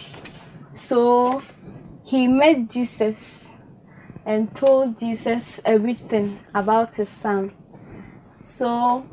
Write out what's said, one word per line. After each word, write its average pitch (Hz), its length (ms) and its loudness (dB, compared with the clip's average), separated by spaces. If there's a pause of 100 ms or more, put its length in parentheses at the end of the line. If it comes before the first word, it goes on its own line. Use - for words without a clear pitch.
(720)
So 247 680 2 (640)
he 254 220 2
met 262 420 4
Jesus - 880 -4 (680)
and 214 300 -2
told 269 420 4
Jesus 233 680 -4
everything 214 720 0 (160)
about 220 400 2
his 208 140 -4
son. 196 440 -4 (880)
So 247 720 0